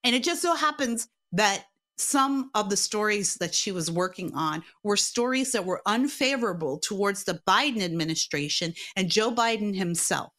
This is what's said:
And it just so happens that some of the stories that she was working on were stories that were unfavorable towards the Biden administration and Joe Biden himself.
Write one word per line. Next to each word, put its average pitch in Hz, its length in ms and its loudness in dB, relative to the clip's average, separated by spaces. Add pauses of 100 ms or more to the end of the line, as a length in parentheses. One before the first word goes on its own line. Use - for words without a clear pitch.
And 247 120 4
it 247 80 2
just 349 200 0
so 339 120 2
happens 294 540 -2 (220)
that 196 340 2 (320)
some 269 560 0
of 208 160 0
the 202 80 0
stories 208 600 0
that 170 180 -2
she - 160 0
was 170 180 -2
working 180 460 -4
on 156 280 -2 (200)
were 208 120 2
stories 254 580 0
that 196 120 0
were 185 220 -2
unfavorable 226 880 0
towards 196 460 0
the 175 240 -4
Biden 226 340 4
administration 160 920 -2 (200)
and 190 140 0
Joe 214 220 2
Biden 226 440 0
himself. 170 640 -2